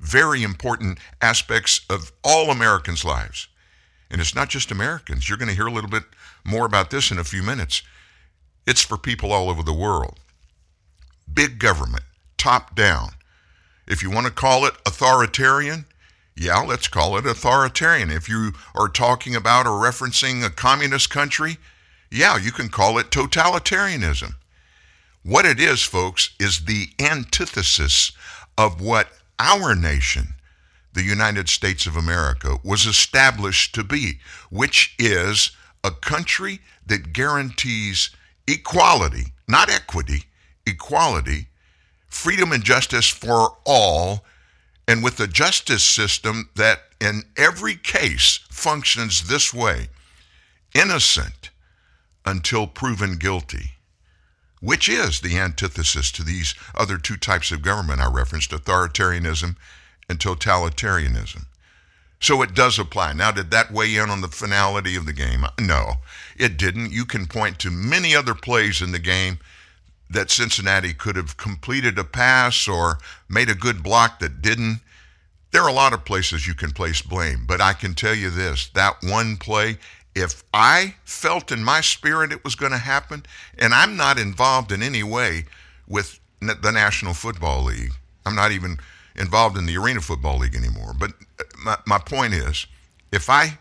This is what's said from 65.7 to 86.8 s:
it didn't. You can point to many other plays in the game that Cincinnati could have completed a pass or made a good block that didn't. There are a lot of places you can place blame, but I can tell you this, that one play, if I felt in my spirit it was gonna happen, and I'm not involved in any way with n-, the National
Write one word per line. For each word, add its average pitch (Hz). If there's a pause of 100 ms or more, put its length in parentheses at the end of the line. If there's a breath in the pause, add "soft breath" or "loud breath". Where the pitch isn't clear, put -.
it 104
didn't. 95
You 113
can 107
point 101
to 92
many 151
other 127
plays 107
in 90
the 87
game 92 (720 soft breath)
that 95
Cincinnati 98
could 98
have 82
completed 110
a 95
pass 123
or 85 (300 loud breath)
made 113
a 107
good 98
block 113
that 71
didn't. 113 (720 soft breath)
There 170
are 165
a 135
lot 135
of 101
places 87
you 87
can 76
place 82
blame, 78
but 87
I 98
can 95
tell 110
you 98
this, 87
that 95
one 107
play, 107 (360 loud breath)
if 90
I 160 (100)
felt 170
in 113
my 143
spirit 156
it 151
was 131
gonna 135
happen, 139 (340 loud breath)
and 117
I'm 190
not 139
involved 117
in 98
any 123
way 104 (420 soft breath)
with 98 (200)
n-, 107
the 107
National 104